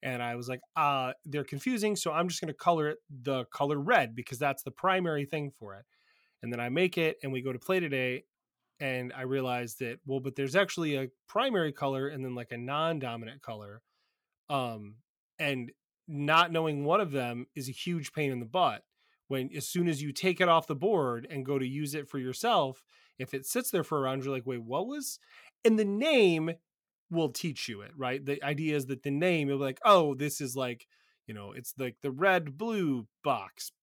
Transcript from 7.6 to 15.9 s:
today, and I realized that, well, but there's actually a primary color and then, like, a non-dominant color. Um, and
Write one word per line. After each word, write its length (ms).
today, 460
and 340
I 100
realized 560
that, 260
well, 160
but 140
there's 200
actually 420
a 120
primary 460
color 360
and 160
then, 100
like, 160
a 60
non-dominant 840
color. 400
Um, 480
and 320